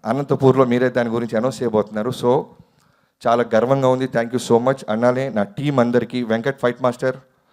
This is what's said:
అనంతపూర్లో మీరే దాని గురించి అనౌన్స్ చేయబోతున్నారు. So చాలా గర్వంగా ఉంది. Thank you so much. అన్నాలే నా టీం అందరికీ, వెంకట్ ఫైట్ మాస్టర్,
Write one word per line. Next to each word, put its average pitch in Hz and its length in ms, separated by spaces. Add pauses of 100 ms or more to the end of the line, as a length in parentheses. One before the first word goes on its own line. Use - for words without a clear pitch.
అనంతపూర్లో 131 600
మీరే 123 240
దాని 120 200
గురించి 113 280
అనౌన్స్ 127 240
చేయబోతున్నారు. 107 500
So 127 320 (840)
చాలా 120 180 (100)
గర్వంగా 131 320
ఉంది. 127 180
Thank 117 280
you 123 80 (100)
so 117 120
much. 135 260
అన్నాలే 123 400
నా 104 140
టీం 139 360
అందరికీ, 120 440
వెంకట్ 113 360
ఫైట్ 123 240
మాస్టర్, 127 320 (380)